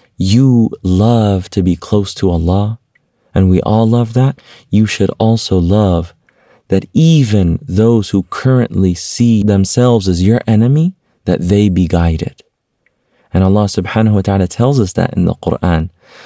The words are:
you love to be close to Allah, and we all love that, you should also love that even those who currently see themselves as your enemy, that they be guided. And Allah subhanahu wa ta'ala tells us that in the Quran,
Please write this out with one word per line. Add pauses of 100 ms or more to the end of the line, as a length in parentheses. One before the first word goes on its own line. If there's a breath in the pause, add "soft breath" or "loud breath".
(180 soft breath)
you (100)
love
to
be
close
to
Allah, (540)
and
we
all
love
that, (300 loud breath)
you
should
also
love (540 soft breath)
that
even
those
who
currently
see
themselves
as
your
enemy, (300)
that
they
be
guided. (920)
And
Allah
subhanahu
wa
ta'ala
tells
us
that
in
the
Quran, (360 loud breath)